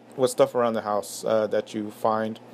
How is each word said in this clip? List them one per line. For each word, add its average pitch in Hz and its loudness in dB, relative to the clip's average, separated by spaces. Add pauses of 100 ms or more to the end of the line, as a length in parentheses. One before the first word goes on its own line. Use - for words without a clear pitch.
(140)
with 127 2
stuff 135 2
around 120 2
the 107 -2
house, 104 -4
uh, 110 2
that 107 -2
you 107 -6
find 110 -2 (160)